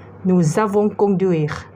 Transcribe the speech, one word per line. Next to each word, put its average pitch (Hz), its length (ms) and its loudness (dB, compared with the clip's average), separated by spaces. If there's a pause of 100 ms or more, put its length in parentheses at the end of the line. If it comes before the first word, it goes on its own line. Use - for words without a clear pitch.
(240)
Nous 185 180 2
savons 208 460 0
conduire. 190 760 -2 (100)